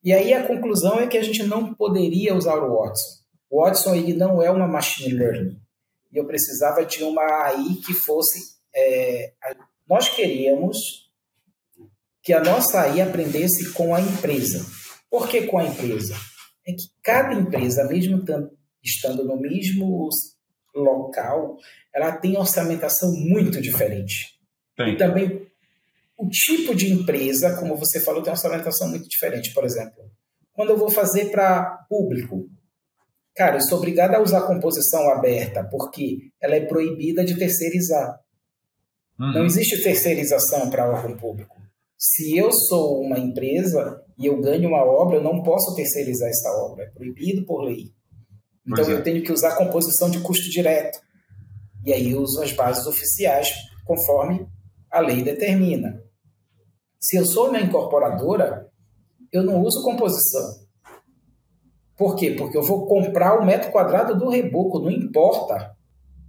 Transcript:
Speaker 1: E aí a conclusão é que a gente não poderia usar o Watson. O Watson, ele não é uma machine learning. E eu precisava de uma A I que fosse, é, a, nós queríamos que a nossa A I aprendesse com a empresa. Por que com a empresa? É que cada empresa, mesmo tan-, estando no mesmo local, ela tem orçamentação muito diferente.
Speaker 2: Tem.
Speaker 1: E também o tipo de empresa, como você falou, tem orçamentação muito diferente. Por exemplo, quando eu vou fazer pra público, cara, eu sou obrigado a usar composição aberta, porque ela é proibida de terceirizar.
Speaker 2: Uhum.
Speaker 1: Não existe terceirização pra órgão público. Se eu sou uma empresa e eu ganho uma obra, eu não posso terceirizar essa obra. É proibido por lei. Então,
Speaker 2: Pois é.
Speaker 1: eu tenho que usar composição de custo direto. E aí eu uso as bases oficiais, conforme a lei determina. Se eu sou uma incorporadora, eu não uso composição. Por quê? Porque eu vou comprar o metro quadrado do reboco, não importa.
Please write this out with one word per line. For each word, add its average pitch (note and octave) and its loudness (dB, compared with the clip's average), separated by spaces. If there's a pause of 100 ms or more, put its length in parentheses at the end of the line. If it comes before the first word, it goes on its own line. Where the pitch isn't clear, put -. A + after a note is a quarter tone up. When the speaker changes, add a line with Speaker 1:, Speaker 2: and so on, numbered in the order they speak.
Speaker 1:
E F#3 2
aí G3+ 6
a B3+ 2
conclusão G#3+ 0
é B3 2
que A#3+ 0
a A3 2
gente A3 -4
não G#3+ -2
poderia F#3+ 0
usar E3+ 0
o C3+ -2
Watson. G#2 -4 (300)
O D3 4
Watson, F#3+ 4
ele E3+ 0
não F3+ 2
é E3+ 4
uma F#3 2
machine D3 -2
learning. G#2+ -2 (520)
E - -4
eu D3 -2
precisava D3 0
de D#3 -6
uma D#3 -2
A D3+ 0
I C#3+ -2 (100)
que F#3 -6
fosse, - -2 (180)
é, B2+ 0 (100)
a, C3+ -10 (320)
nós - 2
queríamos D#3+ -2 (1120)
que F3+ 2
a D#3+ 4
nossa G3 2
A D3+ 2
I D3 2
aprendesse E3+ -2
com E3+ 0
a F3 2
empresa. C#3 -2 (440)
Por A#3+ -2
que A#3 0
com F#3 0
a D#3+ 0
empresa? G#2+ -6 (500)
É F3+ -8
que F3 -10 (180)
cada B3+ 2
empresa, C3 0
mesmo F3+ 0
tan-, D3 -4 (340)
estando C3 -4
no C3 -4
mesmo F#3 -2 (640)
local, C#3 0 (360)
ela D#3 0
tem F#3 0
orçamentação E3+ 0
muito E3 2
diferente. G2+ -4 (360)
Speaker 2:
Tem. A#2 0
Speaker 1:
E - -4
também F#3 0 (720)
o G3+ -4
tipo D#4+ 0
de F#3+ 2
empresa, D#3+ 0
como D#3+ -4
você D#3 -2
falou, D3+ -2
tem D#3+ -4
orçamentação E3 -4
muito - -8
diferente. - -6
Por - 0
exemplo, A#2 -8 (440)
quando G#3+ -2
eu G#3+ 6
vou G#3 2
fazer G3+ 0
pra F#3 2
público, B2 -4 (880)
cara, D#3 4
eu C3+ 0
sou E3+ 0
obrigado F3 2
a G#3+ 6
usar F#3 4
composição D#3+ 0
aberta, B2+ 0
porque - -8 (100)
ela C#3+ 2
é D3+ 2
proibida D#3+ -2
de F3 0
terceirizar. E3 0 (1000)
Speaker 2:
Uhum. C3+ -2
Speaker 1:
Não E3+ 2
existe G3 0
terceirização C#3+ 0
pra B2 0
órgão A#2+ -4
público. G#2+ -12 (380)
Se D#3 0
eu A3 4
sou D3+ 2
uma C3+ -2
empresa C3+ -2 (160)
e C3 -2
eu C#3 2
ganho D#3+ 0
uma D3 4
obra, D3+ 4
eu D3+ 2
não E3 -2
posso F3 0
terceirizar B2+ -2
essa A2+ -2
obra. G#2 -6
É - -20
proibido D#3+ -6
por C#3+ -6
lei. A#2+ -8 (760)
Então, C3 -4
Speaker 2:
Pois D#3 2
é. D#3 2
Speaker 1:
eu D3 -2
tenho E3 -2
que - -4
usar D#3+ 0
composição F3+ 0
de F3 -2
custo F3+ -2
direto. D#3+ 0 (840)
E C#3 -2
aí B2+ 2
eu C3+ 0
uso C#3 -2
as C#3+ -4
bases B2+ 0
oficiais, D3+ 0 (320)
conforme D#3+ 0 (440)
a E3+ 2
lei B2+ 2
determina. F3+ 0 (1000)
Se - 0
eu F3 4
sou A3+ 2
uma A#3+ 0
incorporadora, E3+ 0 (640)
eu F3+ 2
não F#3+ 4
uso A3 0
composição. G#3 0 (1400)
Por G3 0
quê? - 0
Porque C#3+ -8
eu D3 4
vou G3 0
comprar F#3+ 4
o G#3+ 4
metro F#3+ 4
quadrado G#3 4
do B3 0
reboco, F#3 0
não D#3 -2
importa. - 2 (540)